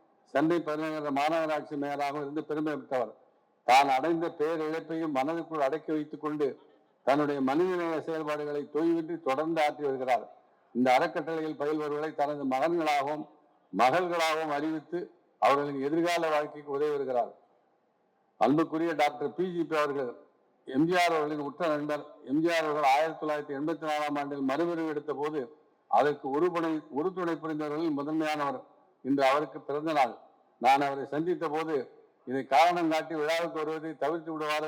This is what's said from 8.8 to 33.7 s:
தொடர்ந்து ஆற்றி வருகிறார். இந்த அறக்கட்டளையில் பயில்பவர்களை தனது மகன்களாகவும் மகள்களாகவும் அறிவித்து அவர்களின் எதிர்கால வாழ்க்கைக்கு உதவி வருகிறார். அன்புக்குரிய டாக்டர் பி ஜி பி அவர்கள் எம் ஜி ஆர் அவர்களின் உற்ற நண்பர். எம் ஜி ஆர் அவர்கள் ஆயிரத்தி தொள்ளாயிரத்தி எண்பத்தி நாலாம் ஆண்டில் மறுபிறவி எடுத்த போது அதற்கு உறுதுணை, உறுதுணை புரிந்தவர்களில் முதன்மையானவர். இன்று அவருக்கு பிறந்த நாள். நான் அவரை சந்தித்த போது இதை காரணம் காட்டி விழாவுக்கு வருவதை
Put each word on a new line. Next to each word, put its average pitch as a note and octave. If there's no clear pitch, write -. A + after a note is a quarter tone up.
தொடர்ந்து D#3
ஆற்றி D3
வருகிறார். B2+
இந்த B2
அறக்கட்டளையில் D#3
பயில்பவர்களை D3+
தனது D3
மகன்களாகவும் D3
மகள்களாகவும் D#3+
அறிவித்து D#3
அவர்களின் C#3
எதிர்கால E3
வாழ்க்கைக்கு D3
உதவி D3
வருகிறார். B2+
அன்புக்குரிய D#3
டாக்டர் D3
பி F3
ஜி F3
பி D3+
அவர்கள் C#3
எம் C3+
ஜி F3+
ஆர் F3
அவர்களின் D3+
உற்ற D3
நண்பர். D3
எம் C#3+
ஜி E3+
ஆர் E3
அவர்கள் D3
ஆயிரத்தி D#3
தொள்ளாயிரத்தி D3+
எண்பத்தி D#3
நாலாம் D3+
ஆண்டில் C#3
மறுபிறவி E3
எடுத்த D3
போது D3
அதற்கு C#3
உறுதுணை, E3
உறுதுணை E3+
புரிந்தவர்களில் D3+
முதன்மையானவர். D3
இன்று C#3
அவருக்கு D3
பிறந்த D3
நாள். B2+
நான் C3+
அவரை C#3
சந்தித்த E3
போது D#3+
இதை C3
காரணம் E3
காட்டி D#3+
விழாவுக்கு D#3+
வருவதை D#3